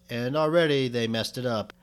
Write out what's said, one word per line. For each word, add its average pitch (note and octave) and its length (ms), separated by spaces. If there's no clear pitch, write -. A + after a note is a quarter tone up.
"And B2 260
already D#3 520
they A#2 200
messed A2+ 300
it B2 80
up. A2 380